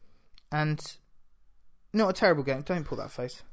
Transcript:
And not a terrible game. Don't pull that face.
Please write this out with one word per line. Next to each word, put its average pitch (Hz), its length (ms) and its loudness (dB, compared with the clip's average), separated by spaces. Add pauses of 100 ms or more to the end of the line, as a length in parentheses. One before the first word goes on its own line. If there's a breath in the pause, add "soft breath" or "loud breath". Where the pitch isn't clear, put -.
(500)
And 151 300 0 (1120)
not 208 160 4
a 190 40 0
terrible 170 300 6
game. 135 180 -2
Don't 170 240 -4
pull 123 140 -6
that - 120 -8
face. - 420 -8